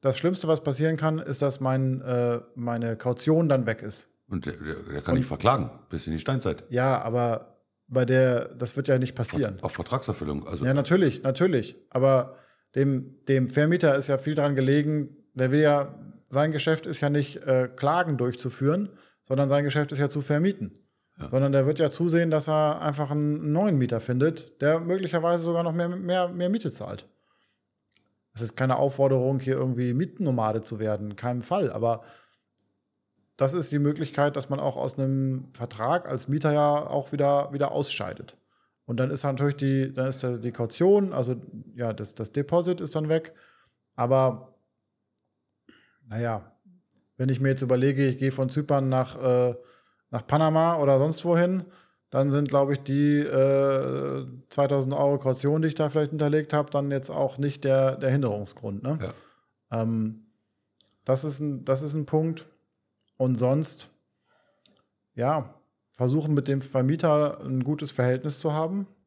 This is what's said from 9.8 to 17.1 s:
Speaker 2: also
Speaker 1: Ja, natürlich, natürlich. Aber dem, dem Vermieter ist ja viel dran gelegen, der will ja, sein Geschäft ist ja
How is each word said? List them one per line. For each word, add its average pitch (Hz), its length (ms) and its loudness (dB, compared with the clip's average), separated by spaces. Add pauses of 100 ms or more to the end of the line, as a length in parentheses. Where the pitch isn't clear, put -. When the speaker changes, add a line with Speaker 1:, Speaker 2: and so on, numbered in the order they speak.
Speaker 2:
also 73 180 -6
Speaker 1:
Ja, 131 80 2
natürlich, 143 520 2
natürlich. 135 500 0 (160)
Aber 131 460 2 (400)
dem, 135 400 0 (100)
dem 131 220 4
Vermieter 151 480 4
ist 139 100 -2
ja 139 120 0
viel 151 180 -2
dran 143 180 2
gelegen, 147 640 2 (180)
der 131 160 0
will 143 100 4
ja, 147 320 4 (380)
sein 147 220 2
Geschäft 156 340 0
ist 156 140 -6
ja 143 100 2